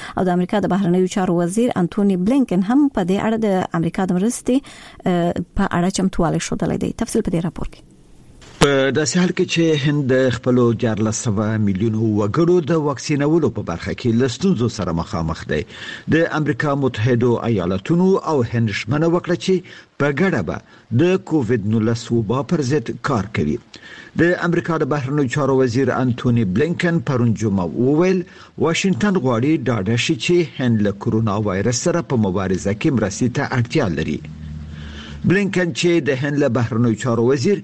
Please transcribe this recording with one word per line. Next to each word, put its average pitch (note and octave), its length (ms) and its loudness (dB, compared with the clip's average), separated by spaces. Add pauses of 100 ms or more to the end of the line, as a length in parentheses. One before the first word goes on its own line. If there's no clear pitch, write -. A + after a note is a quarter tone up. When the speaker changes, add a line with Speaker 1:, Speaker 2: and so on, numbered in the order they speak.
(160)
Speaker 1:
او - 80 0
د F#3 40 2 (100)
امریکا F3+ 220 0
د F3+ 140 0
بهرنیو F#3 400 2
چارو F#3 280 0
وزیر G3+ 260 0 (140)
انتوني G3 340 2
بلینکن G3+ 540 2
هم C4 180 4
په A3 140 -2
دې F3 240 0
اړه A3 200 0
د - 0 - (320)
امریکا E3+ 280 -2
د F#3+ 120 0
مرستې، A#3+ 380 0 (1000)
په G3 60 2 (120)
اړه F3 120 2 (100)
چمتووالی E3+ 480 0
ښودلی - 380 -2
دی. - 60 -2 (120)
تفصیل A3+ 200 -2
په G#3+ 120 -2
دې E3 140 0
راپور - 240 -8
کې. - 180 -20 (720)
Speaker 2:
په C#3 340 4
داسې D#3 240 0
حال F3 160 2
کې F3+ 160 0
چې E3+ 120 2 (200)
هند D3 260 2
د C3 240 4
خپلو B2 300 2 (180)
دیارلس G#2+ 440 0
سوه G#2 200 0 (160)
میلیونو G#2+ 460 0 (100)
وګړو E3 520 2
د E3 180 0
واکسینولو D3 680 0
په G#2+ 140 -6
برخه E2+ 320 -4
کې A2+ 200 2
له C3 140 2
ستونزو D#3+ 400 2
سره F2+ 240 -4
مخامخ D#2+ 420 -4 (120)
دی، D2+ 100 -2 (500)
د E3 160 2 (100)
امریکا C#3+ 440 -2
متحدو B2 480 2 (180)
ایالتونو G#2 580 0 (260)
او - 20 0 (160)
هند A2+ 300 0
ژمنه D3+ 340 0
وکړه F3 300 -2
چې F#3 100 2 (480)
په C#3+ 180 0
ګډه E3+ 280 0
به - 80 -4 (440)
د F3+ 180 4 (120)
کووید B2 420 0
نولس A#2 320 0 (120)
وبا A#2 260 0 (100)
پر D#3+ 160 0
ضد B2+ 240 -2 (160)
کار A2+ 300 -2
کوي. D2+ 180 0 (640)
د E3+ 100 4 (180)
امریکا E3+ 340 0
د C3+ 100 -2
بهرنیو C#3+ 440 -2
چارو C#3 260 2
وزیر B2+ 340 2
انتونی A#2+ 480 0 (140)
بلینکن E3 500 0
پرون A#2+ 320 2
جمعه G2 320 0
وویل، E3+ 480 2 (400)
واشنګټن E3+ 640 0
غواړي B2+ 280 2 (140)
ډاډه A2+ 300 0 (100)
شي E3 100 0 (100)
چې F3 360 0
هند A2+ 240 2
له G2 80 0 (120)
کورونا A2 300 0 (120)
وایرس G2 400 -2
سره E3+ 240 0
په A2+ 140 2
مبارزه F#2+ 540 -2
کې D#3+ 80 2 (120)
مرستې G#2 360 0
ته C#3+ 60 -2 (160)
اړتیا B2 300 0 (100)
لري. D2 220 -4 (1120)
بلینکن F#3 380 2 (100)
چې F3 120 2 (160)
د C#3 140 0
هند C#3+ 220 -2
له C#3+ 120 4
بهرنیو A#2 460 0
چارو A#2 260 0
وزیر C#3+ 380 2